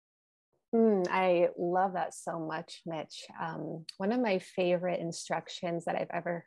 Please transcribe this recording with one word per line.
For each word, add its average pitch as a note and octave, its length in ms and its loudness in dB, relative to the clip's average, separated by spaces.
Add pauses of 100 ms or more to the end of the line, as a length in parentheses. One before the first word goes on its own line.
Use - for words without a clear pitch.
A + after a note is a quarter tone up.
(760)
Mm, G#3+ 360 6
I F3+ 380 6 (100)
love F3+ 360 2
that D#3+ 200 -4
so E3+ 240 -8
much, D#3+ 480 -8
Mitch. - 380 -8 (160)
Um, D#3+ 440 -8 (140)
one G3 140 0
of B3+ 80 0
my G3+ 180 2
favorite F3 600 0
instructions E3+ 840 -4
that F3 120 -2
I've F3 180 -4
ever E3+ 320 -4